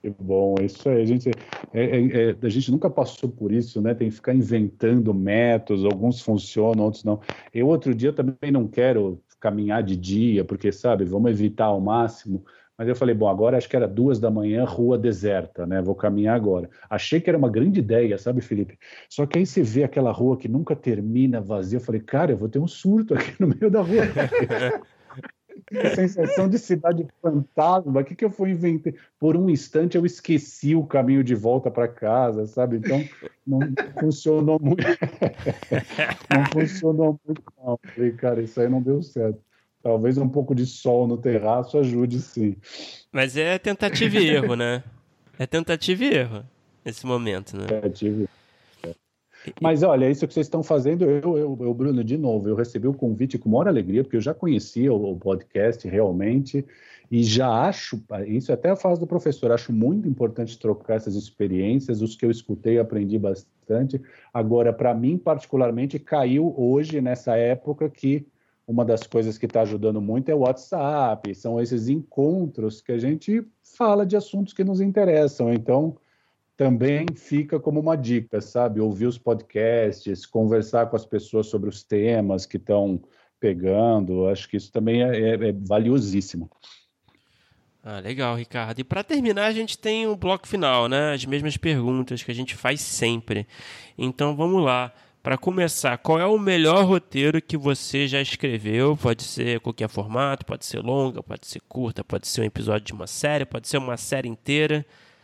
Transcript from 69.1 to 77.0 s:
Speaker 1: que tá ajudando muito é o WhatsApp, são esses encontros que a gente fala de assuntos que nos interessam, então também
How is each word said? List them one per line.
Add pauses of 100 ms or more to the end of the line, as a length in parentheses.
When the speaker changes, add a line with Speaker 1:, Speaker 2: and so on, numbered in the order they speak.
Speaker 1:
que
tá
ajudando
muito
é
o
WhatsApp,
são
esses
encontros
que
a
gente (160)
fala
de
assuntos
que
nos
interessam,
então (580)
também